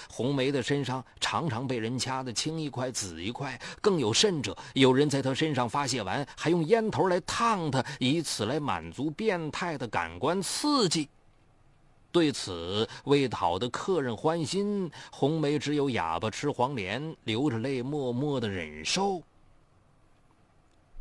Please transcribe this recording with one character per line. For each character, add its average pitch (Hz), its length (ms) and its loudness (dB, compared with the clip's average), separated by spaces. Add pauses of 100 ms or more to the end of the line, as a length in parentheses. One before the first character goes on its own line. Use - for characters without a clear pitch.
红 131 260 -2
梅 135 160 2
的 139 120 0
身 143 220 0
上 127 200 -4 (160)
常 - 280 0
常 123 180 -2
被 123 120 -2
人 113 180 -2
掐 131 260 -4
得 127 100 -6
青 156 280 -4
一 147 80 -4
块 127 220 -4
紫 87 320 -6
一 101 80 -4
块， 131 300 -8 (200)
更 190 180 4
有 113 140 4
甚 175 300 4
者， 98 140 -6 (160)
有 131 200 8
人 143 160 6
在 135 140 0
她 131 100 0
身 156 220 0
上 123 140 0
发 143 180 -2
泄 120 160 -2
完， 110 240 -2 (100)
还 - 140 0
用 170 140 4
烟 220 260 4
头 185 180 2
来 180 120 4
烫 196 500 0
她， 123 140 2 (160)
以 147 200 2
此 - 260 -2
来 139 120 0
满 90 320 -4
足 139 200 -4
变 170 400 -2
态 165 280 -4
的 120 80 -6
感 85 320 -4
官 170 240 0
刺 269 460 2
激。 151 200 0 (1040)
对 165 180 6
此， 95 580 -2 (180)
为 139 220 4
讨 90 300 2
得 120 100 -2
客 175 320 0
人 120 160 -2
欢 160 300 0
心， 202 420 -2 (220)
红 156 300 2
梅 147 180 2
只 143 160 -2
有 143 160 2
哑 85 300 0
巴 110 100 0
吃 - 180 -4
黄 127 280 0
连， 117 380 -4 (100)
流 120 260 0
着 113 80 0
泪 127 240 -2
默 135 300 -2
默 135 280 0
的 110 80 0
忍 78 360 -6
受。 190 360 0 (1800)